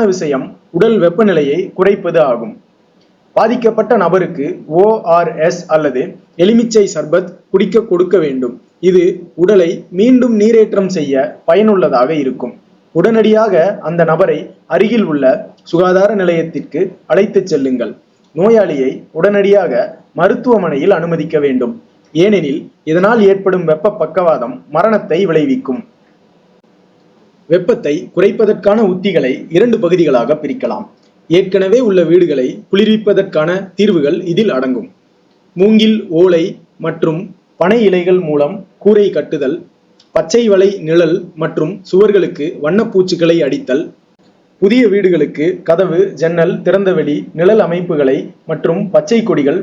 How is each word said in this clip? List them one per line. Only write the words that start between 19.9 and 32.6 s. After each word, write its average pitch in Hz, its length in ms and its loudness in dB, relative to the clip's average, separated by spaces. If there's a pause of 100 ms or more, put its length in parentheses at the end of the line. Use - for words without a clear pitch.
மருத்துவமனையில் 180 840 0
அனுமதிக்க 156 420 -4
வேண்டும். 127 340 -2 (400)
ஏனெனில் 165 480 0 (240)
இதனால் 202 440 2
ஏற்படும் 185 400 0
வெப்ப 156 320 0
பக்கவாதம் 156 540 -2 (160)
மரணத்தை 175 540 -2
விளைவிக்கும். 135 560 -2 (1700)
வெப்பத்தை 170 440 -2 (220)
குறைப்பதற்கான 208 680 0
உத்திகளை 180 460 -2 (180)
இரண்டு 214 300 2
பகுதிகளாக 147 560 0
பிரிக்கலாம். 135 500 -6 (440)
ஏற்கனவே 190 500 2
உள்ள 202 240 2
வீடுகளை 156 420 2 (220)